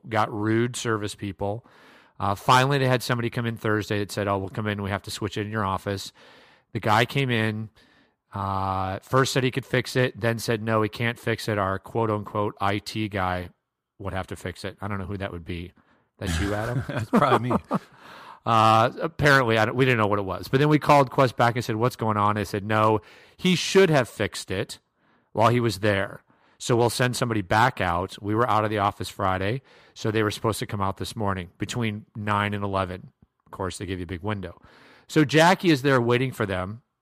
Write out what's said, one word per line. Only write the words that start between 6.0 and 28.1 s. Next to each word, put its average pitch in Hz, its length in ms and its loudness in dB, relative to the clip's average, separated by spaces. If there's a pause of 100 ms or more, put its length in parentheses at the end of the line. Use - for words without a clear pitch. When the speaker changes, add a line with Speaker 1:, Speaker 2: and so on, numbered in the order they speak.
Speaker 1:
The 117 80 -6
guy 110 240 4
came 131 280 -2
in, 110 400 -2 (600)
uh, 95 680 -4
first - 340 0
said 135 100 0
he 131 60 0
could 127 160 -6
fix - 300 -2
it, 127 260 0
then 117 160 0
said, 110 240 -4
"No, 110 220 0
he 104 60 -2
can't 117 280 -4
fix - 300 -4
it. 110 100 0
Our 95 220 0
quote-unquote 107 840 -4
I 101 160 0
T 107 320 -6
guy 92 400 -4 (480)
would 92 160 -10
have 92 140 -6
to 95 80 -12
fix - 280 -12
it." 95 180 -10
I 98 60 -8
don't 101 120 -6
know 92 80 -8
who 98 100 -8
that 98 140 -6
would 85 140 -12
be. 87 260 -10 (480)
That's 85 200 -4
you, 98 140 -2
Adam? 117 320 -4
Speaker 2:
<laughs> - 20 -18
That's 135 220 -6
probably 123 400 2
me. 120 80 0 (140)
Speaker 1:
<laughs> 262 60 -2 (640)
Uh, 113 460 6 (120)
apparently, 135 580 4
I 107 60 4
don't, 113 100 -2
we 131 100 4
didn't 123 140 4
know 107 80 4
what 101 100 2
it 101 80 -2
was. 92 220 -8
But 135 120 2
then 151 100 4
we 151 100 4
called 143 320 6
Qwest 131 240 2
back 120 200 2
and 120 100 -4
said, 110 100 -2
"What's 117 200 0
going 107 220 0
on?" 104 180 2
They 104 100 -2
said, 101 180 -4
"No, 110 380 2 (360)
he 180 180 2
should 190 360 4
have 131 180 2
fixed - 400 -6
it 95 300 -6 (520)
while 110 180 4
he 123 100 2
was 110 200 -2
there." 98 440 0 (380)
So 127 140 0
we'll 117 160 4
send 123 240 0
somebody 113 260 -2
back 110 400 2
out. 90 400 -2